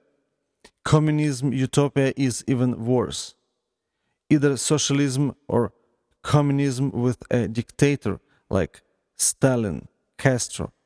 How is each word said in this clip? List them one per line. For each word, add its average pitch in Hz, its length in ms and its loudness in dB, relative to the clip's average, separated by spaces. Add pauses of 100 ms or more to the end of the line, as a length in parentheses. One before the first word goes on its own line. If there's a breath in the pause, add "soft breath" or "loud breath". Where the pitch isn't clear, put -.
(840)
Communism 151 680 2
utopia 135 640 2
is 131 300 -2
even 123 380 0
worse. 117 480 -2 (960)
Either 143 280 4
socialism 139 800 0 (100)
or 113 240 0 (500)
communism 139 720 0
with 120 400 -2
a 117 160 0
dictator 113 720 -4 (300)
like 98 320 -4 (340)
Stalin, 117 720 -2 (300)
Castro, - 560 -2 (120)